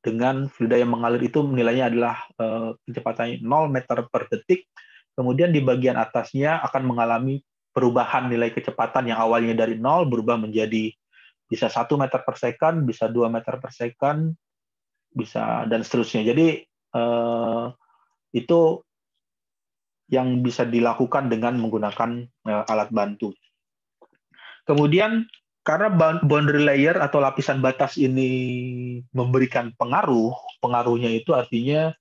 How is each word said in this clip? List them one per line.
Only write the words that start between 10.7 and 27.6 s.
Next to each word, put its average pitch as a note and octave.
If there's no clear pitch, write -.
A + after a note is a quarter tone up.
bisa A2+
satu C#3
meter -
per -
second, D3+
bisa A2+
dua A#2
meter A#2
per C3
second, C#3+
bisa A#2
dan A2+
seterusnya. A#2
Jadi, D#3+
eh, A#2
itu D#3+
yang B2+
bisa B2
dilakukan A#2+
dengan A#2
menggunakan, A2+
eh, G#2+
alat G#2+
bantu. G#2
Kemudian F#3
karena F#3+
ba-, E3
boundary D3
layer D3
atau D3+
lapisan C3+
batas C3